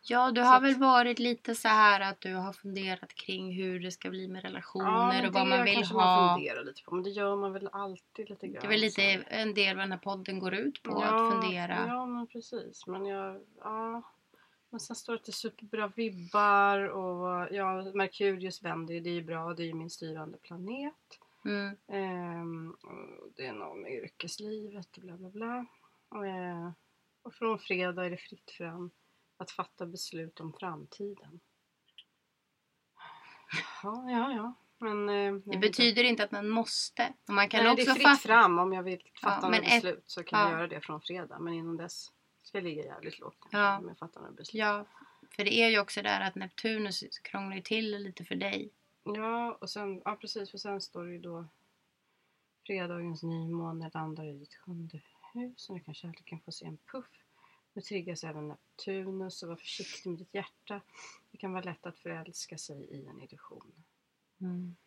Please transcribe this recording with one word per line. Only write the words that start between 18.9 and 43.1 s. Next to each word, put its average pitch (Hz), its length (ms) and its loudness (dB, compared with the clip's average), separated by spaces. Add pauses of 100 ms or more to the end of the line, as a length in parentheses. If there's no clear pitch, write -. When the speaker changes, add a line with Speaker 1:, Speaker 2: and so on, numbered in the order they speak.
Speaker 2:
ju, 170 60 -6
det 175 100 -6
är 175 40 -4
ju 170 80 -4
bra, 165 320 -6
det 170 80 -8
är 165 40 -4
ju 165 80 -6
min 165 160 -8
styrande 160 480 -10
planet. 240 800 -10 (260)
Speaker 1:
Mm. 202 320 -4 (120)
Speaker 2:
Ehm, 170 840 -6 (120)
och - 540 -16
det 131 100 -10
är 120 60 -8
något 90 260 -10
med 95 140 -10
yrkeslivet 202 1040 -12
och 180 60 -20
bla, 175 140 -16
bla, 185 140 -16
bla. 226 260 -8 (680)
Eh, 180 440 -8 (520)
och 240 120 -16
från 220 240 -2
fredag 185 480 -4
är 175 40 -4
det 175 60 -6
fritt - 340 -20
fram, 170 400 -12 (460)
att 180 140 -14
fatta - 360 -8
beslut 170 540 -12
om 160 120 -10
framtiden. 170 880 -12 (2500)
Ja, 240 280 -8
ja, 247 220 2
ja. 233 220 -4 (240)
Men, 208 300 -2
eh, 202 60 0
jag 202 200 2
Speaker 1:
Det 196 120 -6
Speaker 2:
vet - 80 -
inte. 185 40 0 (100)
Speaker 1:
betyder 240 360 6
inte 240 200 4
att - 60 -4
man 208 180 -4
måste. - 640 0 (160)
Och 202 60 -4
man 202 140 6
kan 220 160 4
Speaker 2:
Nej, 240 120 10
det 247 60 4
är - 20 6
Speaker 1:
också 262 100 8
Speaker 2:
fritt 254 120 2
Speaker 1:
fatta 285 140 12
Speaker 2:
fram 202 380 8
om 190 140 4
jag 185 100 -2
vill 185 220 -6
Speaker 1:
Ja, - 60 -20 (100)
Speaker 2:
fatta 196 280 0
några - 20 4 (100)
Speaker 1:
men - 40 -4
ett 233 180 8
Speaker 2:
beslut 180 240 -4
så - 180 -10
kan 214 160 4
jag 202 80 8
Speaker 1:
Ja. 170 40 2
Speaker 2:
göra 170 140 -2
det 165 140 -8
från 151 200 -10
fredag. 175 380 -10
Men 170 160 -6
innan 165 220 -6
dess - 360 -12 (300)
ska - 160 -8
jag 185 60 -4
ligga 151 200 -6
jävligt - 340 -12